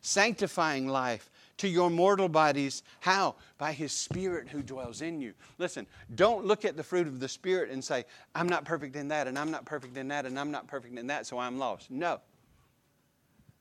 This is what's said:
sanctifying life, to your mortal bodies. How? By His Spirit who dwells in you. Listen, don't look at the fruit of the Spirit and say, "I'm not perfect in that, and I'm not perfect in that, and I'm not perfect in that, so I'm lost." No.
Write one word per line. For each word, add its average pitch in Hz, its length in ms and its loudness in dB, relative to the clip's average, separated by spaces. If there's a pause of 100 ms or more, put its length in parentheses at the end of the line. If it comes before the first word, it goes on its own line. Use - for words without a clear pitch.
sanctifying 170 840 2
life, 127 440 -2 (260)
to 202 120 -2
your 175 200 4
mortal 185 380 6
bodies. 147 560 4 (160)
How? 185 360 2 (220)
By 151 140 -2
His 143 220 -6
Spirit 175 560 -4
who 147 120 -6
dwells 127 400 -10
in 165 200 -6
you. 110 120 -8 (240)
Listen, 170 300 -6 (260)
don't 202 320 6
look 208 200 4
at 170 100 -2
the 156 80 -8
fruit 175 240 2
of 131 140 -8
the 131 80 -4
Spirit 185 420 -2
and 131 100 -6
say, 131 220 -2 (320)
"I'm 170 140 2
not 165 160 2
perfect 143 320 -4
in 143 100 -6
that, 151 200 0
and 131 120 -4
I'm 156 120 -2
not 147 120 -6
perfect 127 320 -10
in 135 140 -6
that, 143 160 -2
and 131 120 -6
I'm 147 140 -4
not 143 160 -8
perfect 123 320 -10
in 120 80 -8
that, 139 180 -4
so 123 140 -6
I'm 123 180 -4
lost." 120 320 -4
No. 147 300 -2 (1400)